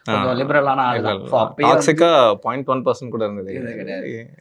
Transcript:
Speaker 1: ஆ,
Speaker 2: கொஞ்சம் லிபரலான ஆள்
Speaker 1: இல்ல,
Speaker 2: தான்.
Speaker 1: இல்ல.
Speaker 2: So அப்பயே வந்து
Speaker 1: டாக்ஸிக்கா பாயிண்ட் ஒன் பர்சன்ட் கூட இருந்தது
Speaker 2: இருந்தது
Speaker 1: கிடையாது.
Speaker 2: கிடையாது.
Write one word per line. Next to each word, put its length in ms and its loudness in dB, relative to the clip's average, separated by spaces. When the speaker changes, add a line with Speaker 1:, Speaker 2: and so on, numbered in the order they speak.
Speaker 1:
ஆ, 140 0
Speaker 2:
கொஞ்சம் 140 -2
லிபரலான 440 0
ஆள் 140 0
Speaker 1:
இல்ல, 120 -2
Speaker 2:
தான். 100 -2
Speaker 1:
இல்ல. 120 -12
Speaker 2:
So 120 2
அப்பயே 260 0
வந்து 240 4
Speaker 1:
டாக்ஸிக்கா 440 4
பாயிண்ட் 320 -6
ஒன் 160 -2
பர்சன்ட் 260 -2
கூட 140 -6
இருந்தது 280 -6
Speaker 2:
இருந்தது 240 -10
Speaker 1:
கிடையாது. 280 -10
Speaker 2:
கிடையாது. 260 -12